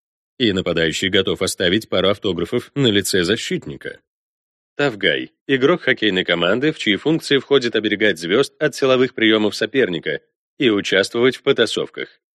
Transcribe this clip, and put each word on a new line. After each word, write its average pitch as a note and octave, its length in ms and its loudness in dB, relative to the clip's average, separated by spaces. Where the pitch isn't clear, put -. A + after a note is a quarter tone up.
И G#2 160 0
нападающий E2+ 560 -2
готов F#2+ 320 0
оставить F#2+ 480 -2
пару F#2+ 200 2
автографов G2 680 -4
на C#3 120 2
лице G2+ 360 0
защитника. F#2+ 760 -6
Тавгай — G2 560 0
игрок C#3 340 2
хоккейной G#2 420 0
команды, F#2 480 0
в D3+ 60 -14
чьи G2+ 180 0
функции C#3+ 440 0
входит A#2+ 360 0
оберегать G#2 440 0
звезд F#2+ 400 0
от D3+ 160 -2
силовых C3 400 2
приемов G#2+ 400 2
соперника F2+ 680 -2
и B2 100 2
участвовать G#2 680 2
в - 40 -20
потасовках. G2+ 800 -2